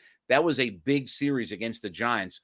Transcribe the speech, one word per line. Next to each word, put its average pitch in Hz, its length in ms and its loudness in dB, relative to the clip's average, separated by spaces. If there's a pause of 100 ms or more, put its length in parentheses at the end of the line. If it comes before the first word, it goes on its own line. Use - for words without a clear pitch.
(280)
that 135 140 6
was 160 160 2
a 127 120 0
big 131 360 0
series 135 460 0
against 110 300 -6
the 104 80 -8
Giants 101 540 -2